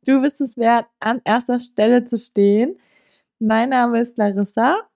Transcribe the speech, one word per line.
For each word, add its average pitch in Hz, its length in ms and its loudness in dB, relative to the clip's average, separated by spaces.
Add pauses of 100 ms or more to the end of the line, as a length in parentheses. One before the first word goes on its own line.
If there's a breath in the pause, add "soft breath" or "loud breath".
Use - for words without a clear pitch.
Du 262 160 2
bist 285 180 -4
es 269 160 -8
wert, 233 300 0 (140)
an 233 240 -2
erster 247 340 -2
Stelle 240 460 2
zu 240 120 -6
stehen. 214 640 0 (600 soft breath)
Mein 226 300 0
Name 240 320 0
ist 240 140 -6
Larissa 208 600 -2 (200)